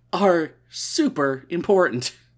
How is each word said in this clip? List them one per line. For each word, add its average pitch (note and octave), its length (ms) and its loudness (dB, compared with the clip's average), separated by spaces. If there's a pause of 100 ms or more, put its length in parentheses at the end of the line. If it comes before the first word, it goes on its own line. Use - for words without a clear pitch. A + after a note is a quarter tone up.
(120)
are F3 440 0 (140)
super C#3 800 -2
important. E3+ 680 0 (220)